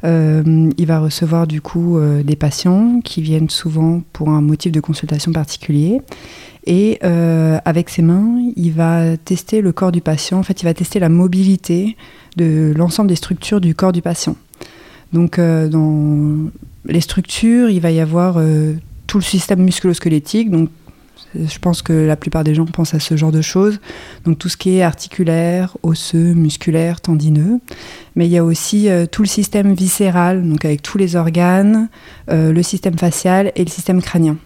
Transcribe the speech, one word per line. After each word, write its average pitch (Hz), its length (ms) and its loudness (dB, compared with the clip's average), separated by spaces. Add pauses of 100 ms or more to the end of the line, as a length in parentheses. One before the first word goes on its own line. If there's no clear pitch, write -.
Euh, 160 720 4
il 175 80 2
va 160 140 0
recevoir, 160 460 0
du 156 140 -4
coup, 170 380 -2
euh, 147 240 2
des 147 120 0
patients 185 720 0
qui - 160 -8
viennent 156 300 0
souvent 160 520 -2 (120)
pour 151 160 -2
un 151 100 2
motif 151 320 0
de 156 80 2
consultation 151 520 -4
particulier. 160 680 -2 (640)
Et, 202 400 2
euh, 165 640 2
avec 170 240 0
ses - 100 -4
mains, 196 380 2 (180)
il 170 160 0
va 165 460 0
tester 185 420 -2
le 190 100 2
corps 185 220 0
du 175 80 0
patient. 160 380 -2
En 190 40 0
fait, 190 200 -4
il - 20 -10
va 170 80 0
tester 175 260 -4
la 170 120 2
mobilité 185 880 2 (380)
de 156 380 2
l'ensemble 175 360 2
des 175 60 2
structures - 440 -4
du 165 140 2
corps 185 180 0
du 175 80 0
patient. - 360 -4 (760)
Donc, 170 260 0
euh, 165 300 2
dans 151 840 0 (360)
les 165 160 0
structures, 233 680 0
il 190 120 2
va 165 100 0
y 160 100 2
avoir, 170 380 0
euh, 156 340 2 (340)
tout - 120 -2
le 180 60 -2
système 185 380 0
musculo-squelettique. 180 880 0
Donc, 165 200 2 (640)
je 160 260 -6
pense 175 200 -2
que - 140 -2
la 156 220 2
plupart 160 280 -4
des 156 100 2
gens 160 120 0
pensent 165 260 -4
à 156 80 0
ce 160 160 -2
genre 156 160 2
de 156 80 2
choses. 202 400 0 (460)
Donc, 165 120 0
tout 175 120 -8
ce - 80 -10
qui 185 180 0
est 185 60 2
articulaire, 170 1000 -2
osseux, 165 520 0
musculaire, 165 680 0
tendineux. 156 580 2 (580)
Mais 170 100 2
il 170 60 2
y 175 40 2
a 170 80 2
aussi, 208 460 0
euh, 170 160 2
tout - 160 -4
le 202 60 0
système 202 440 0
viscéral, 180 720 0
donc 156 200 0
avec 147 160 -2
tous - 160 -6
les 175 180 0
organes, 180 720 2 (400)
euh, 160 240 2
le 170 100 2
système 180 360 -2
facial 185 580 0
et 180 80 0
le 165 60 -6
système 185 320 -2
crânien. 160 440 0